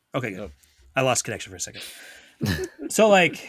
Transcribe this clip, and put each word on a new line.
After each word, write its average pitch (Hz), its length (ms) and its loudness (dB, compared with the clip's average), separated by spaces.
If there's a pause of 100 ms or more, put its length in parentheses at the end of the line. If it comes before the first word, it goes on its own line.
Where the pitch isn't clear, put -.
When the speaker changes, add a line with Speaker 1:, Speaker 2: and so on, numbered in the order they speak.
(140)
Speaker 1:
Okay, 123 160 -4
good. 92 80 -10
Speaker 2:
Nope. 95 140 -12 (440)
Speaker 1:
I 131 60 2
lost 127 220 2
connection 98 260 -8
for 92 60 -16
a - 40 -10
second. - 220 -12 (600)
<laughs> 233 260 -2 (200)
So, 220 200 4
like, 185 400 4